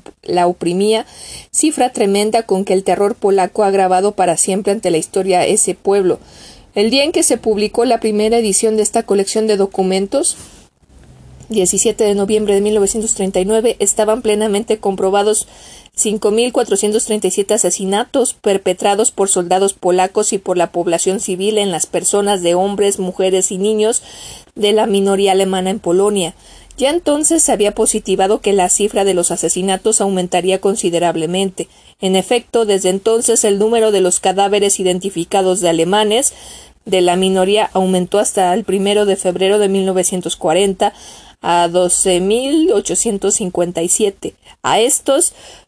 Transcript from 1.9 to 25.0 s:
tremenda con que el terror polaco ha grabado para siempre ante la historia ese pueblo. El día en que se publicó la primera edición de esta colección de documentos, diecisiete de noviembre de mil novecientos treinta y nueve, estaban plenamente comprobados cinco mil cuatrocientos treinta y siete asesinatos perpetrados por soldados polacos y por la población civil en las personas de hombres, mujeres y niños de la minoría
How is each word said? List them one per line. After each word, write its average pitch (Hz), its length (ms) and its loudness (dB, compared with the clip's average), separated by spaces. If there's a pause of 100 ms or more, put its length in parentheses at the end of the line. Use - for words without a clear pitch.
tremenda 214 500 2
con 196 220 0
que 196 80 0
el 190 100 2
terror 202 320 0
polaco 196 480 0
ha 196 80 2
grabado 190 400 2
para 175 240 0
siempre 196 380 0
ante 190 180 -2
la 160 60 2
historia 180 480 0
ese 190 300 0
pueblo. 196 440 0 (560)
El 214 140 2
día 277 160 2
en 330 80 -4
que 349 100 0
se 247 140 0
publicó 214 480 0
la 233 160 0
primera 220 360 0
edición 220 380 0
de 214 80 0
esta 226 200 -2
colección 202 440 0
de 214 80 2
documentos, 196 800 -2 (1120)
diecisiete 214 560 0
de 202 120 2
noviembre 208 380 0
de 196 80 2
mil 208 140 0
novecientos 208 400 0
treinta 190 240 -2
y 190 60 0
nueve, 220 340 0
estaban 214 420 0
plenamente 214 560 0
comprobados 202 680 0 (480)
cinco 208 360 0
mil 226 220 0
cuatrocientos 214 520 0
treinta 214 220 -2
y 185 40 0
siete 208 240 0
asesinatos 208 800 -2
perpetrados 196 800 0
por 196 180 -2
soldados 190 440 0
polacos 185 580 0
y 202 60 -2
por 185 200 -2
la 170 140 0
población 175 480 -2
civil 202 380 -4
en 202 140 0
las 160 160 -4
personas 202 560 0
de 170 120 2
hombres, 202 440 0
mujeres 185 520 -2
y 190 60 -6
niños 214 460 0 (520)
de 208 160 0
la 220 140 2
minoría 196 460 0